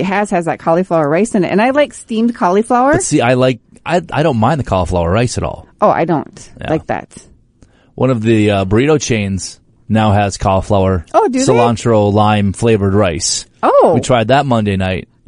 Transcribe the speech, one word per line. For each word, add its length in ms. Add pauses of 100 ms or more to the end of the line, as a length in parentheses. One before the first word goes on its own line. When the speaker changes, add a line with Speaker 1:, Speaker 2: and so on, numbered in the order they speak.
Speaker 1:
has 260
has 140
that 160
cauliflower 480
rice 260
in 80
it. 80
And 100
I 100
like 220
steamed 440
cauliflower. 560
Speaker 2:
But 100
see, 180
I 140
like, 240 (260)
I, 160 (120)
I 100
don't 160
mind 220
the 40
cauliflower 460
rice 280
at 40
all. 240 (140)
Speaker 1:
Oh, 100
I 140
don't 460 (100)
Speaker 2:
Yeah. 100
Speaker 1:
like 160
that. 300 (800)
Speaker 2:
One 140
of 120
the, 300
uh, 120
burrito 380
chains 560 (300)
now 240
has 260
cauliflower, 760
Speaker 1:
Oh, 160
do 160
they? 80
Speaker 2:
cilantro, 600
lime 400
flavored 420
rice. 520 (160)
Speaker 1:
Oh. 320
Speaker 2:
We 60
tried 280
that 180
Monday 300
night. 320 (200)